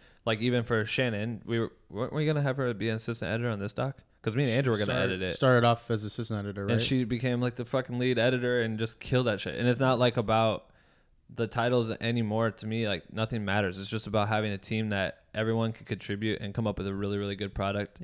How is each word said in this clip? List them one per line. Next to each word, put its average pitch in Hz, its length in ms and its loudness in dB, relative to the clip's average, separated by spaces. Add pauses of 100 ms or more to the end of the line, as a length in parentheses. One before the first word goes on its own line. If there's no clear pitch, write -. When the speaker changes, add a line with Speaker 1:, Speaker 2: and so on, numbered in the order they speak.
(240)
Speaker 1:
like, 113 160 0
even 120 220 2
for 110 220 0
Shannon, 113 600 -2
we 117 140 0
were, 113 140 -2 (180)
weren't 104 220 -6
we 151 120 -2
gonna 151 180 2
have 135 160 0
her 123 140 0
be 107 160 -2
an 110 80 0
assistant 110 360 -4
editor 117 180 0
on 104 80 -2
this 101 140 -4
doc? 131 260 -4 (240)
'Cause 110 140 -2
me 143 80 2
and 123 80 2
Andrew 127 200 2
were 107 60 4
gonna 98 140 0
Speaker 2:
Start-, 95 180 0
Speaker 1:
edit 92 120 -2
it. 90 100 0
Speaker 2:
started 123 340 6
off 117 240 2
as 107 140 0
assistant 110 400 -4
editor, 101 220 -6
right? 110 80 2
Speaker 1:
And 113 60 4
she 127 220 2
became, 123 380 0
like, 123 160 -2
the 120 80 -6
fucking 123 340 -2
lead 123 200 2
editor 123 440 4
and 110 160 -2
just 113 220 -4
killed 127 260 2
that 104 140 0
shit. 67 180 -6
And 110 100 0
it's 123 120 4
not, 131 180 4
like, 120 180 4
about 110 540 2 (640)
the 117 120 -2
titles 120 440 2 (120)
anymore 113 480 0
to - 160 -10
me. 110 200 -2
Like, 95 260 -4
nothing 110 320 -4
matters. 95 340 0
It's 98 120 -8
just 110 160 -6
about 104 220 2
having 107 240 0
a 98 60 -4
team 110 320 -2
that 98 340 -2 (100)
everyone 113 380 0
can - 140 -16
contribute 104 540 -4
and 101 140 -8
come 113 120 -2
up 104 120 -2
with 95 80 -4
a 98 80 -2
really, 101 240 -2
really 101 160 -4
good 98 200 -6
product. 101 500 -2